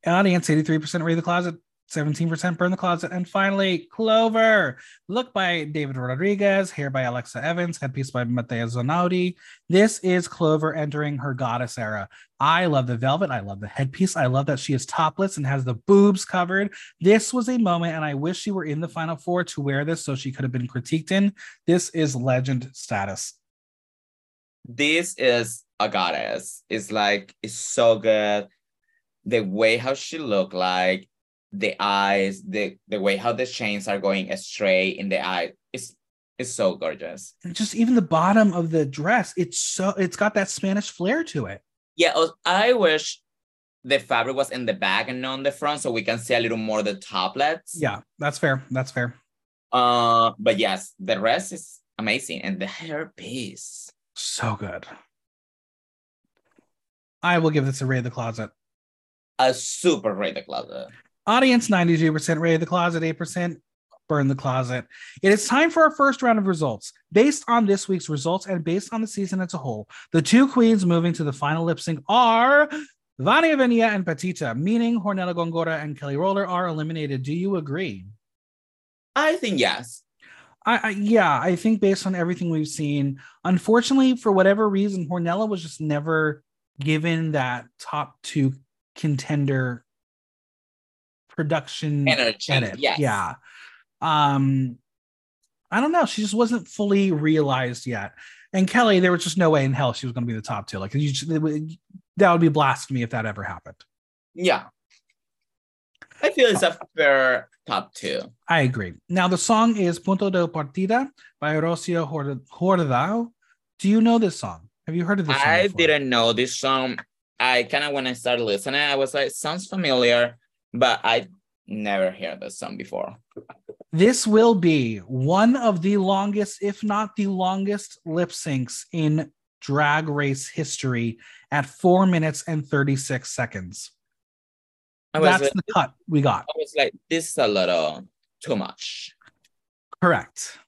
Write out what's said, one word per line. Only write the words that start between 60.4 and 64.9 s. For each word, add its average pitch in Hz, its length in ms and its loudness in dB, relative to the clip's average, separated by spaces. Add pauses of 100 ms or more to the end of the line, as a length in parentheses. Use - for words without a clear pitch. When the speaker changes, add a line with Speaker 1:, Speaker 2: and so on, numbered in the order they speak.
Speaker 2:
Closet. - 460 -10 (380)
Speaker 1:
Audience, 247 420 4
ninety-two 170 440 4
percent 156 280 -2
Raid 165 200 2
the 165 60 -2
Closet, 170 360 0
eight 160 160 -4
percent 175 400 -6 (500)
Burn 143 200 2
the 139 60 2
Closet. 127 520 -4 (360)